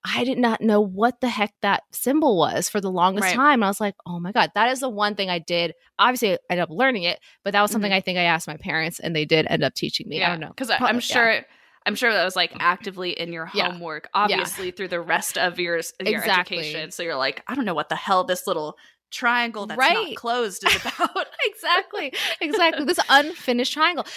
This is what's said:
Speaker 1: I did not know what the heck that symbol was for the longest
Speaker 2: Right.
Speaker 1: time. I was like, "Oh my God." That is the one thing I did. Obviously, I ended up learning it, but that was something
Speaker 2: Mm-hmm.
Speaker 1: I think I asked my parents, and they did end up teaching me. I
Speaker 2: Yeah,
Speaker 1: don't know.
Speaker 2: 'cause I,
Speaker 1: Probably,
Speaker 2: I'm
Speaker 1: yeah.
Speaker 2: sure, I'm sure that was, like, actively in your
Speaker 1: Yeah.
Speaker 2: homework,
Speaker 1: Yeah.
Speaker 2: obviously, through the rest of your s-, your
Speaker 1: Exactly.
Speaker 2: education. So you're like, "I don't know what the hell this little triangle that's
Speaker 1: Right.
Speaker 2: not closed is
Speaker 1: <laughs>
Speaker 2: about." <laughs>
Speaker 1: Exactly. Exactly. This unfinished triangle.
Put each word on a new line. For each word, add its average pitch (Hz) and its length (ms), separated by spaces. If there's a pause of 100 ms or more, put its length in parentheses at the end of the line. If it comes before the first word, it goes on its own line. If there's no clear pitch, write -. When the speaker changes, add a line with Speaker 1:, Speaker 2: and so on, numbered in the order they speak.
Speaker 1:
I 220 180
did 240 140
not 233 240
know 214 180
what 208 400
the 254 80
heck 208 240 (120)
that 202 280
symbol 269 460
was 147 320
for - 100
the 185 120
longest 185 320
Speaker 2:
Right. 180 120
Speaker 1:
time. 262 280
I 196 40
was 196 140
like, 202 140 (100)
"Oh 175 140
my 175 120
God." 202 240
That 226 160
is 262 80
the 262 100
one 208 260
thing 196 160
I 175 80
did. 170 340 (260)
Obviously, 226 340
I 170 40 (140)
ended 175 120
up 165 60
learning 214 340
it, 175 160 (240)
but 202 100
that 208 80
was 208 100
something 208 200
Speaker 2:
Mm-hmm. 190 60
Speaker 1:
I 190 40
think 180 180
I 175 40
asked 165 240
my 151 100
parents, 160 420
and 165 160
they 151 100
did 156 240
end 156 140
up 135 100
teaching - 340
me. 151 100
I - 20
Speaker 2:
Yeah, 180 100
Speaker 1:
don't 170 120
know. 147 140
Speaker 2:
'cause 254 140
I, 202 80
Speaker 1:
Probably, 240 120
Speaker 2:
I'm 220 80
Speaker 1:
yeah. - 40
Speaker 2:
sure, 226 440 (420)
I'm 208 80
sure 233 180
that 180 100
was, 185 120
like, 175 240
actively 180 600
in 170 140
your 165 220
Speaker 1:
Yeah. 180 160
Speaker 2:
homework, 165 320 (100)
Speaker 1:
Yeah. 196 80
Speaker 2:
obviously, 185 480
through 185 200
the 170 120
rest 170 380
of 175 200
your 175 200
s-, - 200
your 208 200
Speaker 1:
Exactly. 180 400
Speaker 2:
education. 156 320
So - 100
you're 165 140
like, 135 320
"I 233 80
don't 269 100
know 185 100
what 151 140
the 160 60
hell 185 300
this 180 200
little 156 320 (320)
triangle 233 560
that's 185 140
Speaker 1:
Right. 349 300
Speaker 2:
not - 80
closed 233 500
is 202 80
Speaker 1:
<laughs> 185 100
Speaker 2:
about." 339 460
<laughs> - 40 (120)
Speaker 1:
Exactly. 349 680 (280)
Exactly. 320 440
This 254 140 (100)
unfinished 277 640
triangle. 311 320 (120)